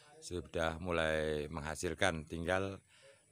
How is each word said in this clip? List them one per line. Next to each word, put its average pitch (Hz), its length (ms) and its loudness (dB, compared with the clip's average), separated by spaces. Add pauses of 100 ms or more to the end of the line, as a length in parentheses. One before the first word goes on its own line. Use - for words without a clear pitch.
(220)
sudah 82 560 -2
mulai 78 720 2
menghasilkan. 80 800 0
Tinggal 92 480 0 (540)